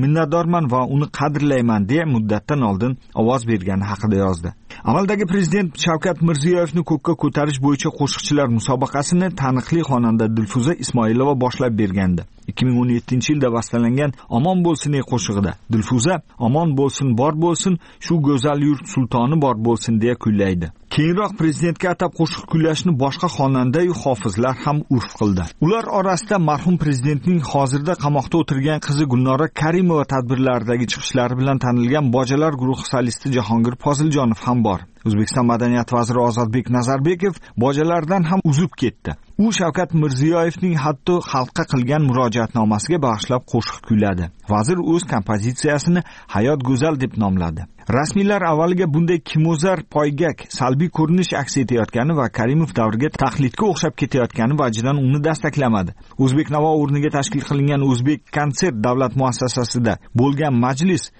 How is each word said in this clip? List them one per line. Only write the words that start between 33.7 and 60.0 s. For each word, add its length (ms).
Poziljonov 640
ham 160
bor. 160
O'zbekiston 440
madaniyat 440
vaziri 240
Ozodbek 400
Nazarbekov 640
bojalardan 680
ham 100
uzib 200
ketdi. 300
U 80
Shavkat 380
Mirziyoyevning 800
hatto 320
xalqqa 400
qilgan 380
murojaatnomasiga 960
bag'ishlab 440
qo'shiq 360
kuyladi. 380
Vazir 260
o'z 100
kompozitsiyasini 880
"Hayot 360
go'zal" 340
deb 100
nomladi. 380
Rasmiylar 440
avvaliga 420
bunday 260
kimozar 600
poygak 420
salbiy 380
ko'rinish 440
aks 120
etayotgani 560
va 60
Karimov 420
davriga 300
taqlidga 480
o'xshab 300
ketayotgani 600
vajidan 360
uni 200
dastaklamadi. 640
O'zbek 320
Navo 160
o'rniga 360
tashkil 320
qilingan 400
O'zbek 320
Konsert 500
davlat 340
muassasasida 760